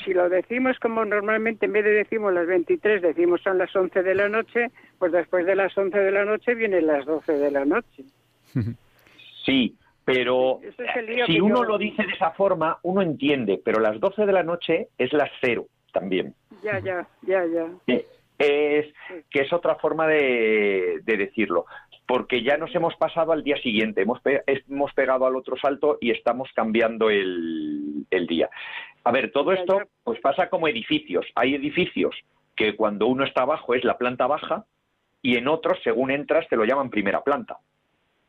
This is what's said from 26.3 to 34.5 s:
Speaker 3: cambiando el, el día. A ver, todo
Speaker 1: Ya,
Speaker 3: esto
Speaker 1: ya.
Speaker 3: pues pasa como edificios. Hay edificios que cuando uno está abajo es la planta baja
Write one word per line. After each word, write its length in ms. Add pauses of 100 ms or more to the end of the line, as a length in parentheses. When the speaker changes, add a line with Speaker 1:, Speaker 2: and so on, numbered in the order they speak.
Speaker 3:
cambiando 560
el, 1000
el 160
día. 220 (560)
A 60
ver, 200
todo 220
Speaker 1:
Ya, 80
Speaker 3:
esto 180
Speaker 1:
ya. 80 (160)
Speaker 3:
pues 160
pasa 300
como 180
edificios. 580 (100)
Hay 200
edificios 580 (420)
que 200
cuando 320
uno 160
está 200
abajo 300
es 120
la 120
planta 300
baja 380 (560)